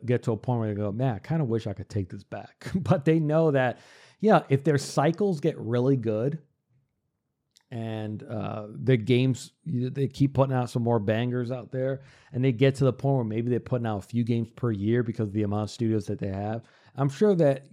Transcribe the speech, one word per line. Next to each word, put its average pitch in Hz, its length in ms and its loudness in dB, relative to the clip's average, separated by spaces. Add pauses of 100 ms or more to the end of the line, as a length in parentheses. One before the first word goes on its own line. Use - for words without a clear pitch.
get 120 200 0
to 120 80 0
a 110 40 -2
point 120 240 -2
where 110 80 -2
they 104 60 -4
go, 104 180 -2
"Man, 120 240 -2
I - 20 -12
kinda 160 260 -2
wish 113 220 -2
I 101 60 -6
could - 160 -12
take 98 220 -4
this 98 140 -14
back." - 460 -14
<laughs> - 40 -2
But 139 300 0
they 160 140 4
know 156 320 2
that, 131 280 2 (420)
yeah, 190 280 6
if 135 160 2
their 143 140 4
cycles 160 640 0
get 160 180 -2
really 123 380 2
good 113 420 -2 (1300)
and, 110 520 -6
uh, 107 480 -8
the 127 260 2
games, 123 560 2 (120)
you, 127 260 -4
they 135 180 -2
keep 139 240 0
putting 135 220 2
out 123 160 -2
some 123 120 -2
more 117 160 2
bangers 120 520 -2
out 123 200 -10
there, 135 300 -4 (320)
and 127 100 -2
they 135 80 4
get 135 260 4
to 139 80 2
the 127 80 6
point 135 240 0
where 123 80 0
maybe 117 260 -2
they're 117 100 2
putting 120 260 -2
out 107 120 -2
a - 80 -10
few 117 180 -2
games 117 320 0
per 120 140 0
year 110 320 2
because 113 260 -2
of 95 60 -8
the 107 80 0
amount 104 220 0
of 104 60 -6
studios 110 360 -2
that 101 120 -6
they 104 100 -4
have. 104 340 -6 (340)
I'm 139 140 0
sure 208 260 2
that, 139 360 2